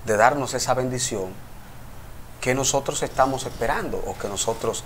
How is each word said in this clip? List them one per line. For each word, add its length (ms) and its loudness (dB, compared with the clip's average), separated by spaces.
de 120 4
darnos 360 6
esa 200 2
bendición 580 0
que 120 2
nosotros 500 0
estamos 420 2
esperando 600 -2
o 120 -6
que 100 -4
nosotros 580 -2